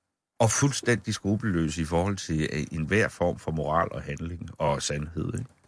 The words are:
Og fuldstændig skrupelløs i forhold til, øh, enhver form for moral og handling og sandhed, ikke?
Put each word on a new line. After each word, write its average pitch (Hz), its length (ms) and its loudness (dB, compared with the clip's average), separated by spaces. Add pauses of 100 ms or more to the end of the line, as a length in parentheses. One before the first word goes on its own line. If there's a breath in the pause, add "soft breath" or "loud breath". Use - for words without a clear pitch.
(380)
Og 117 120 6
fuldstændig 120 640 2
skrupelløs 87 640 0
i 82 60 0
forhold 87 320 2
til, 80 360 -2
øh, 73 200 -4
enhver 82 360 2
form 85 300 0
for - 120 -8
moral 78 420 2
og 71 100 -8
handling 82 460 -8 (100)
og 73 240 0
sandhed, 76 520 -4
ikke? - 100 -4 (240)